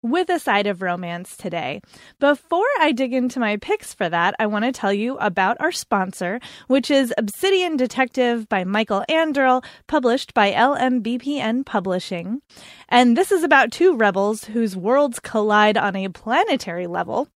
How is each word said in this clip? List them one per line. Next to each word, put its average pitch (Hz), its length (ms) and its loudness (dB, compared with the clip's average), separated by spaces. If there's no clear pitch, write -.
with 320 260 0
a 349 100 2
side 202 260 0
of 190 160 -4
romance 175 540 -6
today. 165 440 -8
Before 294 480 2
I 311 100 4
dig 247 240 -2
into 254 240 -2
my 214 180 -2
picks - 380 -6
for 180 140 -2
that, 170 320 0
I 220 60 2
want 208 180 -2
to 262 80 -2
tell 202 200 -2
you 226 260 -2
about 190 420 0
our 311 100 0
sponsor, 190 720 -4
which 262 240 2
is 269 260 2
Obsidian 359 600 0
Detective 247 720 0
by 190 160 -2
Michael 202 440 -2
Anderl, 277 560 2
published 254 480 0
by 202 180 2
L 269 220 2
M 254 280 0
B 233 160 -4
P 285 200 -6
N 233 240 -2
Publishing. 185 800 -4
And 240 280 6
this 370 140 2
is 349 140 2
about 277 260 4
two 349 240 4
rebels 208 520 0
whose 214 300 -2
worlds 240 440 0
collide 214 560 2
on 196 180 0
a 190 140 -6
planetary 220 800 -4
level. 190 500 -4